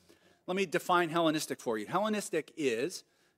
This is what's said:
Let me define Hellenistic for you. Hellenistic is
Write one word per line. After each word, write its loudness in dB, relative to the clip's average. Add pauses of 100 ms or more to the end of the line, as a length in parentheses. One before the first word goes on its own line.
(480)
Let -2
me 2
define 2
Hellenistic 0
for -2
you. -6
Hellenistic -2
is -2 (340)